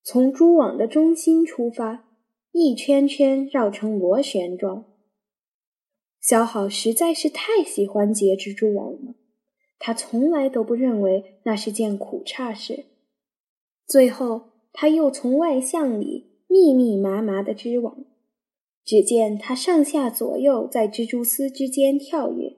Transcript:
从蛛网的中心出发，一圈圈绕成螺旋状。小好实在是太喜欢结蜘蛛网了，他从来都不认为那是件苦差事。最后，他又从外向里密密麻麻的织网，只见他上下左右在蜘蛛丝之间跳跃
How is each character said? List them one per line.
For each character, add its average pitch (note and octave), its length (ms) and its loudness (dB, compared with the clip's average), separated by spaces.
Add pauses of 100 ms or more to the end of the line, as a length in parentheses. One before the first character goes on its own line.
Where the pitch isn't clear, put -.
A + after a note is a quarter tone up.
从 C4 320 2
蛛 E4+ 220 6
网 B3 200 2
的 A3+ 120 -2
中 D#4+ 280 2
心 E4 300 2
出 A#3 240 -6
发， A#3 360 -8 (480)
一 D#4+ 200 2
圈 C#4 320 2
圈 C4+ 460 2
绕 A#3 180 0
成 G#3 300 -4
螺 F#3 220 2
旋 F3+ 360 -4
状。 G3+ 280 -6 (1400)
小 A#3 240 4
好 G3+ 240 -4
实 A3 240 -2
在 E4 200 0
是 D#4 160 -4
太 G#4 320 -2
喜 G3+ 240 -2
欢 G#3 280 0
结 G3 240 0
蜘 G3+ 180 -12
蛛 G#3+ 180 0
网 G3+ 200 -6
了， B3 220 -14 (640)
他 - 160 -8
从 B3+ 380 -2
来 C#4+ 160 0
都 C4 160 -2
不 A#3 100 -2
认 A#3 280 0
为 G3 420 -2
那 A3 140 -2
是 G#3 160 -6
件 G#3 240 -2
苦 - 280 -10
差 A#3+ 280 -8
事。 - 320 -12 (1000)
最 C4 240 6
后， A#3+ 440 -6 (180)
他 - 160 0
又 D#4 240 4
从 C4 260 -2
外 D#4 220 2
向 C4 400 -2
里 - 480 -10
密 F4+ 260 8
密 A#3+ 240 4
麻 G3 240 -2
麻 G3+ 220 -2
的 G#3 100 -6
织 A#3+ 260 -4
网， - 260 -8 (800)
只 G#3 180 4
见 G#3+ 340 2
他 B3+ 160 -8
上 D#4 300 2
下 C#4+ 260 -2
左 - 280 -6
右 C4 280 2
在 A3 220 0
蜘 A3+ 180 -4
蛛 A#3+ 160 -6
丝 C4 300 -4
之 C4+ 180 -6
间 C#4 300 2
跳 C#4+ 320 -4
跃 - 260 -8